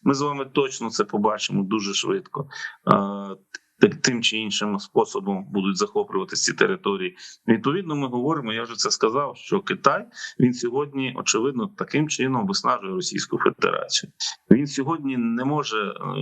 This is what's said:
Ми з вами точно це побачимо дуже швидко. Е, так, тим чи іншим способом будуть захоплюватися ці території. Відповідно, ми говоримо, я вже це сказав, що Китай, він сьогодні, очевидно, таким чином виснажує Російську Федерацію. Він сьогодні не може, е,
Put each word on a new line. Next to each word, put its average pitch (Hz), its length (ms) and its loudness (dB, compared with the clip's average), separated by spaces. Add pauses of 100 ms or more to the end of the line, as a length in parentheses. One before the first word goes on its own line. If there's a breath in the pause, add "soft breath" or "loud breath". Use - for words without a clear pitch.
Ми 139 100 4
з 135 80 -2
вами 143 240 -2
точно 135 440 0
це 110 140 0
побачимо 104 600 0
дуже 98 300 -2
швидко. - 560 -4 (380 loud breath)
Е, 98 480 2 (440)
так, 98 160 8
тим 120 260 0
чи 110 160 0
іншим 104 420 -4
способом 101 720 -2
будуть 98 260 0
захоплюватися 98 760 -2
ці - 60 -6
території. 95 600 0 (300 loud breath)
Відповідно, 147 480 0
ми 139 120 -2
говоримо, 123 460 -2
я 113 100 -4
вже 117 120 -10
це 110 160 -2
сказав, 127 460 0
що - 240 -2
Китай, 175 440 2 (340 loud breath)
він 123 140 6
сьогодні, 131 640 -4
очевидно, 113 500 0 (100)
таким 151 320 0
чином 127 380 0
виснажує 98 460 0
Російську - 440 -4
Федерацію. - 760 0 (400 loud breath)
Він 139 160 6
сьогодні 139 500 -2
не 117 280 0
може, 139 320 0
е, 101 180 -2 (260)